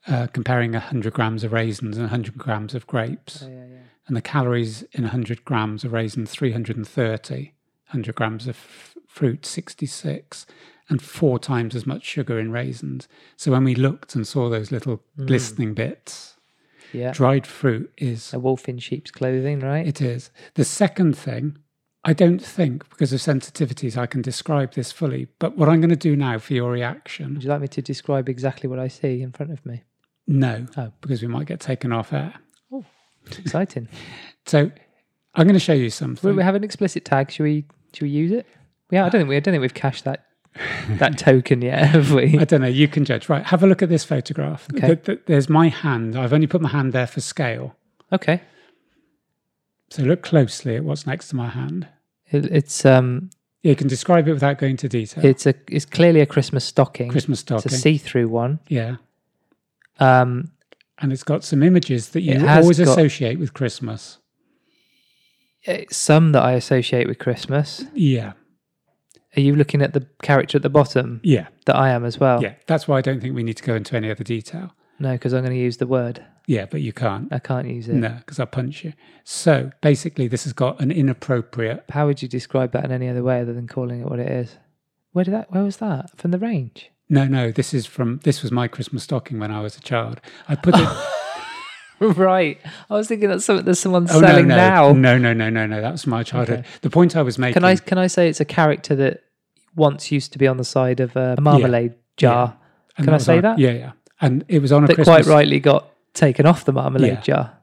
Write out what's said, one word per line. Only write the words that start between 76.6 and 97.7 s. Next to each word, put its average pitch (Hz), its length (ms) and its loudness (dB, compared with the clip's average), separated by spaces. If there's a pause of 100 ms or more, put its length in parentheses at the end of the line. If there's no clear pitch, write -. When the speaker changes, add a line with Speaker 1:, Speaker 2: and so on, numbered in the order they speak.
Speaker 1:
but - 160 -8
you 139 120 -6
can't. 110 380 -6
Speaker 2:
I 139 80 -6
can't 127 280 -6
use 120 200 -10
it. 120 80 -4
Speaker 1:
No, 117 300 -2
'cause - 140 -14
I'll 123 80 -4
punch 131 360 -8
you. 156 100 -12 (320)
So 135 460 0 (100)
basically, 147 460 0
this 120 180 -4
has 131 80 -8
got - 260 -2
an 139 120 0
inappropriate 127 1000 -2
Speaker 2:
How 147 180 -2
would 143 140 -2
you 131 60 -10
describe 127 440 -4
that 131 140 -4
in 131 60 -6
any 127 180 -6
other 123 120 -4
way 123 200 0
other 120 120 -6
than 120 140 -10
calling 120 340 -8
it - 80 -10
what 120 100 -6
it 123 120 -6
is? 123 240 -8 (560)
Where 180 140 0
did 190 80 -4
that, 220 180 -8
where 190 120 0
was 196 140 -4
that? 180 400 -8
From 170 140 -4
the 180 80 -2
range? 190 500 -6 (200)
Speaker 1:
No, 139 180 4
no, 127 240 0
this 143 220 -4
is 123 120 -4
from, 123 380 -6
this 139 180 0
was 113 100 -6
my 123 160 -2
Christmas 120 360 -10
stocking 120 360 -8
when 107 120 -6
I 107 100 -6
was 107 160 -10
a - 40 -20
child. 117 380 -6 (300)
I 147 60 0
put - 220 4
it 165 100 6
Speaker 2:
<laughs> - 1120 -12
Right. 185 600 2 (300)
I 208 40 -6
was 214 140 -2
thinking 208 220 0
that's 190 160 -2
something 185 200 2
that 180 100 4
someone's 175 360 0
Speaker 1:
Oh, 160 80 8
no, 165 80 10
Speaker 2:
selling - 200 8
Speaker 1:
no. - 80 6
Speaker 2:
now. 180 380 8
Speaker 1:
No, 131 240 8
no, 120 160 4
no, 110 160 0
no, 110 160 0
no. 107 160 -4
That 117 120 -4
was 165 120 -10
my 117 180 -2
childhood. 120 360 -4
Speaker 2:
Okay. 123 80 -14 (140)
Speaker 1:
The - 100 -2
point 170 240 6
I 160 80 2
was 123 160 -2
making 123 140 0
Speaker 2:
Can 175 100 4
I, 185 120 6